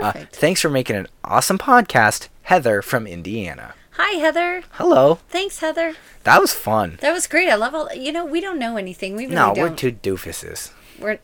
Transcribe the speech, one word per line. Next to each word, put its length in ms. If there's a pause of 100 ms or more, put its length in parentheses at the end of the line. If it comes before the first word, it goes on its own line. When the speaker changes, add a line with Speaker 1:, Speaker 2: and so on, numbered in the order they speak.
Speaker 1:
Uh, 100
Speaker 2:
Perfect. 220
Speaker 1:
thanks 280
for 80
making 260
an 120 (140)
awesome 360
podcast, 720 (160)
Heather 360
from 260
Indiana. 680 (240)
Speaker 2:
Hi, 200
Heather. 440 (100)
Speaker 1:
Hello. 440 (120)
Speaker 2:
Thanks, 300
Heather. 340 (320)
Speaker 1:
That 160
was 140
fun. 480
Speaker 2:
That 100
was 140
great. 240
I 60
love 180
all, 180
you 180
know, 140
we 160
don't 180
know 200
anything. 380
We 80
really 100
Speaker 1:
No, 200
Speaker 2:
don't. 180
Speaker 1:
we're 40
two 160
doofuses. 800 (280)
Speaker 2:
We're, 260